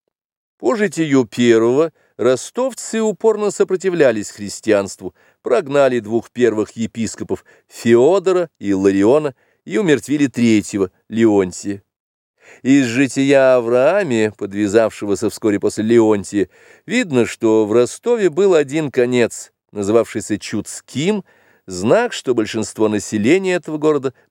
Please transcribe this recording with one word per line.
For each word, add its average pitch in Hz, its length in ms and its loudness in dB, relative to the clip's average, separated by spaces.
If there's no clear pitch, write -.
По 254 160 0
житию 160 500 0
первого 120 680 2
ростовцы 220 840 -4
упорно 208 520 0
сопротивлялись 170 800 0
христианству, 101 840 -4
прогнали 135 580 0
двух 110 320 -4
первых 110 400 0
епископов 107 720 -8
Феодора 180 920 2
и 101 160 -2
Лариона 101 640 2
и 185 140 -4
умертвили 147 480 0
третьего, 110 640 0
Леонтия. 101 760 0
Из 135 240 4
жития 135 720 2
Аврааме, 123 760 0
подвязавшегося 104 960 -2
вскоре 101 320 -2
после 107 240 -4
Леонтия, 107 640 2
видно, 160 400 -2
что 110 400 0
в 104 80 -4
Ростове 185 560 0
был 185 240 2
один 147 360 -2
конец, 123 640 -2
называвшийся 104 680 -2
Чудским, 160 840 -6
знак, 120 480 0
что - 200 -4
большинство 107 540 -2
населения 110 640 0
этого 160 240 -6
города 147 380 -2